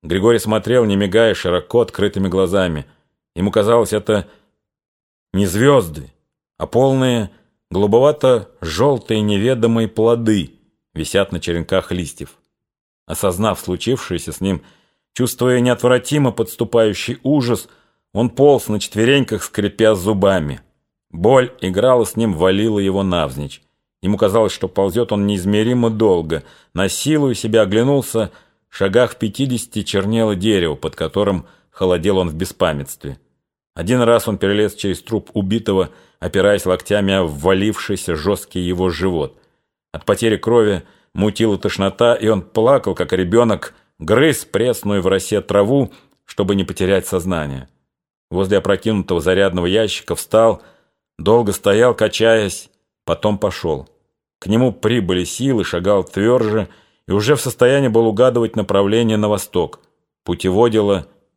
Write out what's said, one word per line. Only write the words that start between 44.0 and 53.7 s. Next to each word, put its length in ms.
пресную 560
в 60
росе 340
траву, 500
чтобы 300
не 80
потерять 440
сознание. 600
Возле 300
опрокинутого 600
зарядного 460
ящика 480
встал, 480
долго 360
стоял, 420
качаясь, 720
потом 320
пошёл. 520